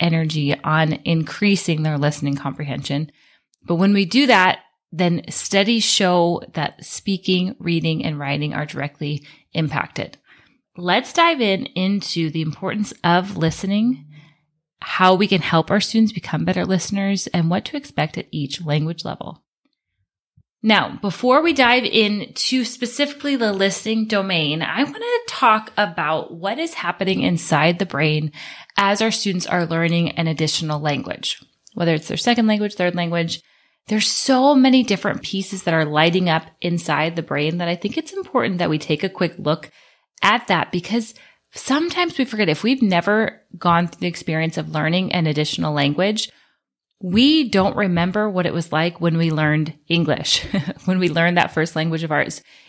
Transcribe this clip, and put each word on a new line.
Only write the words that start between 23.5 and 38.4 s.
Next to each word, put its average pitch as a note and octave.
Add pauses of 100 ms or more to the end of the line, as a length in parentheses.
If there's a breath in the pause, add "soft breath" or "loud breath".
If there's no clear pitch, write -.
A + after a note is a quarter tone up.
listening G#3+
domain, E3+
I F3
want D4
to A#4
talk A3
about E3
what G3
is E4
happening F#3
inside E3+
the F#3+
brain D3+ (440 loud breath)
as G3+
our A3
students F#3
are F3
learning E3
an E3
additional D#3
language, - (340)
whether E3
it's D3+
their -
second A#3
language, G#3
third F3+
language. E3+ (440 soft breath)
There's G#3+
so C4+
many C4
different -
pieces F#3+
that E3
are D#3+
lighting E3+
up D#3+ (140)
inside E3
the E3
brain D3+
that E3+
I F3
think G#3+
it's D#4+
important A#3